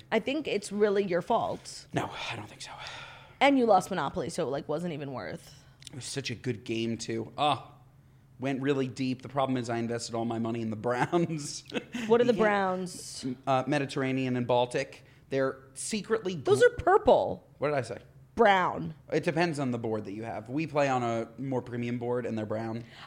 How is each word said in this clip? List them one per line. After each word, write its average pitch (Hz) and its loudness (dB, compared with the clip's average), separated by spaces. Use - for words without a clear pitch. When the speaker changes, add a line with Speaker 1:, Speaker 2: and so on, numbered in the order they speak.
Speaker 1:
I 226 2
think 269 -4
it's 202 -4
really 202 2
your 175 -2
fault. - -4
Speaker 2:
No, - -2
I 117 -8
don't 107 -10
think - -18
so. - -14
Speaker 1:
And 277 8
you 247 4
lost 190 6
Monopoly, 156 -2
so 170 -2
it, 120 -2
like, 139 -4
wasn't 165 -4
even 143 -8
worth. 110 -10
Speaker 2:
It - -16
was 123 -12
such - -8
a 120 -8
good 110 -6
game, 113 -2
too. 113 -6
Ah, 139 0
went 135 -4
really 135 0
deep. 127 -4
The 120 -10
problem 135 0
is 120 -4
I 120 -2
invested 117 -4
all 117 -2
my 117 -4
money 117 -2
in 113 -4
the 110 -4
Browns. 139 -2
<laughs> 240 -8
Speaker 1:
What 233 6
are - 6
Speaker 2:
You 240 0
Speaker 1:
the - 8
Speaker 2:
can't 214 -2
Speaker 1:
Browns? 190 -2
Speaker 2:
Uh, 131 4
Mediterranean 131 0
and 120 0
Baltic. 123 0
They're 135 2
secretly 196 -4
Speaker 1:
Those 359 4
Speaker 2:
gr- 466 10
Speaker 1:
are - 8
purple. 247 6
Speaker 2:
What 143 0
did 147 0
I 135 0
say? 110 -6
Speaker 1:
Brown. 180 4
Speaker 2:
It 151 0
depends 165 0
on 131 0
the 120 -2
board 110 -2
that 98 -10
you 107 -8
have. 107 -8
We 147 -2
play 143 2
on 127 2
a 117 0
more 131 -2
premium 120 -4
board, 120 -2
and 110 -2
they're 107 -2
brown. 113 -4